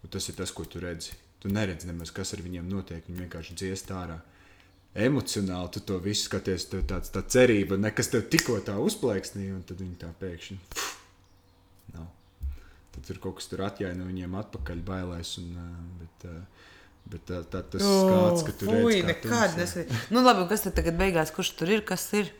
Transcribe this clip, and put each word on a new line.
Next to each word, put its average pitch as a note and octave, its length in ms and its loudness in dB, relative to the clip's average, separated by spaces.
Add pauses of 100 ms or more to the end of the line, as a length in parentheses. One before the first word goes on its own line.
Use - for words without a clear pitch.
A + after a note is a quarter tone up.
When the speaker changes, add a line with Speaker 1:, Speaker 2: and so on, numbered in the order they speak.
Speaker 1:
Un - 60 -14
tas F#2+ 200 -6
ir E2+ 60 -10
tas, F#2 160 -4
ko E2 140 -8
tu E2+ 140 -10
redzi. E2+ 340 -8 (260)
Tu G2+ 100 -4
neredzi F#2+ 380 0
nemaz, E2+ 240 -8
kas - 220 -6
ar - 80 -8
viņiem F2 280 -6
notiek, F2+ 380 -6
viņi F2+ 180 -8
vienkārši E2+ 300 -12
dziest F#2+ 360 -6
ārā. E2+ 280 -8 (760)
Emocionāli G2 760 0
tu G#2 100 -6
to G2 180 -2
visu G2+ 300 -2
skaties, F#2+ 400 -2
tev F#2+ 160 -2
tāds, F2+ 260 -4
tā F#2+ 100 -2
cerība, G#2+ 560 6
ne, G#2 140 4
kas A#2 160 0
tev A#2 220 2
tikko A#2+ 320 4
tā G2+ 180 -4
uzplaiksnīja, G2+ 760 -2
un F2 60 -8
tad F2+ 180 -12
viņi F2+ 180 -8
tā E2+ 140 -12
pēkšņi, F#2 440 -10 (120)
pf, - 160 -4 (1040)
nav. E2 160 -12 (840)
Tad C2 120 -14
tur - 160 -8
kaut F#2 160 -6
kas - 160 -14
tur F#2+ 140 -4
atjāja F#2+ 320 -4
no F#2 100 -6
viņiem F#2 320 -4
atpakaļ - 460 -8
bailēs, F2+ 520 -6
un, F2 140 -10
ā, F2 140 -10 (300)
bet, E2 340 -16
ā, E2 60 -12 (680)
bet - 220 -12
tā, F2+ 160 -4
tā, F2+ 200 -6
tas - 200 -2
Speaker 2:
O, G3+ 140 6
Speaker 1:
skats, F3+ 500 6
ka - 60 -4
tu G3+ 160 -4
redzi, A3+ 120 6
Speaker 2:
fuj, A3+ 200 6
Speaker 1:
kā E3+ 80 2
Speaker 2:
nekad E3 160 -2
Speaker 1:
tumsā. A3 320 4
Speaker 2:
neskatījos. E3+ 540 -2
Nu, B3 120 8
labi, G#3 220 8
un - 20 -4
kas G#3 160 0
tad F#3 140 0
tagad E3 200 2
beigās, E3+ 360 4
kurš - 240 -2
tur E3 120 0
ir, G#3+ 120 4
kas F#3 320 -4
ir? G3+ 260 2